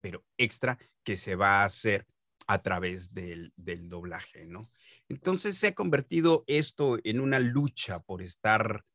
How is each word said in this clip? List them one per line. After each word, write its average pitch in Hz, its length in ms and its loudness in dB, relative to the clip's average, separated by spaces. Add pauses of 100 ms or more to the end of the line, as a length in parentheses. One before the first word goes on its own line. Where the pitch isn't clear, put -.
pero 90 240 -12 (100)
extra 123 420 -2 (240)
que 98 140 -4
se 95 200 -4
va 98 260 6
a - 20 6
hacer 101 420 0 (400)
a 98 140 2
través 90 540 -4
del, 85 420 -10
del 85 320 -10
doblaje, 87 560 -14
¿no? 85 160 -16 (480)
Entonces 185 480 -4
se 208 120 2
ha 196 60 -2
convertido 160 720 2
esto 143 580 0
en 110 160 0
una 135 200 2
lucha 123 600 0
por 92 220 -10
estar 107 600 2 (100)